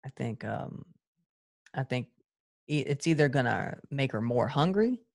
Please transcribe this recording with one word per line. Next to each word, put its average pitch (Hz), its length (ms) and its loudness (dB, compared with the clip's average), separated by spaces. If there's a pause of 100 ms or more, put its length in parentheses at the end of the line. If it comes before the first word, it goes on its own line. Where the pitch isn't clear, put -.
I 135 60 -12
think, 117 340 -6
um, - 420 -8 (880)
I 135 80 -2
think 127 240 -4 (640)
e-, 147 160 0
it's 143 220 0
either 151 200 6
gonna 117 500 0 (120)
make 135 220 -2
her 107 80 -2
more 117 260 2
hungry 190 540 2 (140)